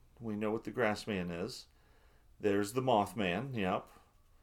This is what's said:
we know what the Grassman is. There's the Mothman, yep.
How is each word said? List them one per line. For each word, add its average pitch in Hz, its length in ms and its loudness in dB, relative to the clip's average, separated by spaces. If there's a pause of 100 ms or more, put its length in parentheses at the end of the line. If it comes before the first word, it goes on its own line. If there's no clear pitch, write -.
(200)
we 110 160 -6
know 107 140 -2
what 113 140 -2
the - 80 -8
Grassman 104 720 0
is. - 220 -8 (760)
There's 104 340 2
the 131 80 0
Mothman, 110 760 2
yep. 98 300 0 (580)